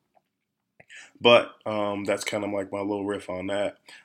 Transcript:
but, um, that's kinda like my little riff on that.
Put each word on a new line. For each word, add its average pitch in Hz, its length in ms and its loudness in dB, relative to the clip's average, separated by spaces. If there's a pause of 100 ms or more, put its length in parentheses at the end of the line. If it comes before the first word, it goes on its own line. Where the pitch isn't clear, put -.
(1200)
but, 120 340 8 (100)
um, 104 400 -2
that's 101 200 -2
kinda 104 220 -4
like 101 240 -4
my 101 100 -6
little 101 260 -4
riff 101 240 -6
on 92 180 -6
that. 101 300 -2 (260)